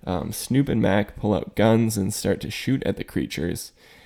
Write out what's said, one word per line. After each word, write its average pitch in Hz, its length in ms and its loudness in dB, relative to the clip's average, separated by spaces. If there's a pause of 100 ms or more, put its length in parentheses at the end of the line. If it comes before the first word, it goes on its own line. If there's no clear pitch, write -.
Um, - 260 -4
Snoop 135 380 0
and 117 100 2
Mac 101 360 2
pull 107 180 0
out - 220 -4
guns 110 420 4
and 101 160 -2
start 98 280 0
to - 80 -8
shoot - 340 -2
at - 120 -2
the - 80 -8
creatures, - 680 -4 (340)